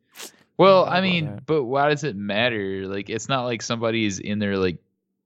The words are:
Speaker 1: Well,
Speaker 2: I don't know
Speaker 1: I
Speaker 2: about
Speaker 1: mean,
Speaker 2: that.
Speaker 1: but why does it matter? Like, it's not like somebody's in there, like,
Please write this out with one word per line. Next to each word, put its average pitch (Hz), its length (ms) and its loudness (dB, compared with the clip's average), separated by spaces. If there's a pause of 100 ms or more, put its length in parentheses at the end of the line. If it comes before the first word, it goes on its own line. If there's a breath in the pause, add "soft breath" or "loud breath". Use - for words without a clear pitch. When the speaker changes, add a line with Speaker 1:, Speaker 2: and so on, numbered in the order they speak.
(560 loud breath)
Speaker 1:
Well, 185 280 6
Speaker 2:
I - 20 -2
don't - 0 -
know - 60 -2
Speaker 1:
I 175 60 2
Speaker 2:
about 190 40 2
Speaker 1:
mean, 180 220 0 (100)
Speaker 2:
that. 127 120 -14
Speaker 1:
but 151 180 2
why 139 260 2
does 147 140 -2
it 117 120 -4
matter? 101 680 -2
Like, 98 240 -6
it's 110 180 -6
not 131 160 0
like 120 160 -4
somebody's 113 580 -2
in 104 200 -6
there, 101 180 -2
like, 92 220 0 (480)